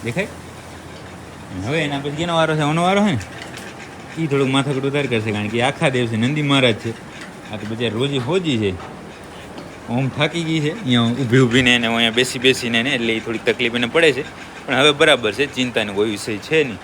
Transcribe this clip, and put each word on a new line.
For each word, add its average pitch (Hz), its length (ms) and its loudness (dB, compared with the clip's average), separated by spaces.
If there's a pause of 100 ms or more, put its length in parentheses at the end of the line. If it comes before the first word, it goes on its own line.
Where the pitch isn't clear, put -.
દેખાય? 151 220 -4 (1400)
હવે 156 140 0
એના 143 180 -2
પછી 143 120 -4
કેનો 165 240 -2
વારો 156 220 4
છે? 156 40 2
આનો 156 220 2
વારો 190 180 4
છે 208 100 6
ને? 127 80 0 (1000)
ઈ 160 80 0
થોડુંક 139 240 2
માથાકૂટ 135 340 0
વધારે 139 220 0
કરશે, 113 260 0
કારણ 104 160 -2
કે 117 140 0
આખા 143 260 0
દિવસે 123 280 0
નંદી 139 260 2
મહારાજ 135 320 4
છે. 113 160 -6 (640)
આ 107 40 -8
તો 104 100 -8
બચારી 113 220 -2
રોજી 131 300 0
હોજી 151 400 0
છે, 101 120 2 (1200)
આમ 131 160 0
થાકી 160 360 0
ગઈ 160 160 0
છે, 147 120 0
અહીંયા 127 300 2
ઊભી 120 360 2
ઊભીને 123 360 6
એને, 120 120 2
અહીંયા 117 240 2
બેસી 127 280 0
બેસીને 120 420 2
એને, 127 100 0
એટલે 117 260 0
ઈ 110 40 -2
થોડીક 110 240 -6
તકલીફ 117 300 2
એને 120 120 0
પડે 156 260 4
છે, 131 100 -2 (440)
પણ 135 80 -2
હવે 143 180 6
બરાબર 139 400 4
છે, 131 140 0
ચિંતાનો 120 460 -2
કોઈ 104 180 2
વિષય 104 260 -4
છે 151 280 2
નહીં. 104 200 -6